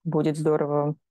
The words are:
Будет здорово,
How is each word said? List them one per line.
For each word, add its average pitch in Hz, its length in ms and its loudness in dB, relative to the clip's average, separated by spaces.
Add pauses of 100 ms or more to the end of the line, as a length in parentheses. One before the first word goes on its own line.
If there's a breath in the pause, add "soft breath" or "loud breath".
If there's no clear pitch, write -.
Будет 156 320 0
здорово, 151 600 0 (140)